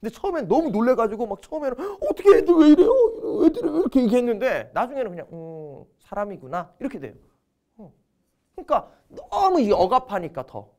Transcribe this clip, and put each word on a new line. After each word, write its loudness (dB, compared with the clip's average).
근데 -8
처음엔 -6
너무 2
놀래가지고 0
막 -10
처음에는 -8
"어떻게 4
애들 2
왜 8
이래요? 6
애들이 0
왜 -4
이렇게?" 0
이렇게 2
했는데 -2
나중에는 -6
그냥, -14
"음, -18
사람이구나." -10
이렇게 -10
돼요. -16
어. -20
그러니까 -4
너무 2
이 2
억압하니까 -2
더. -16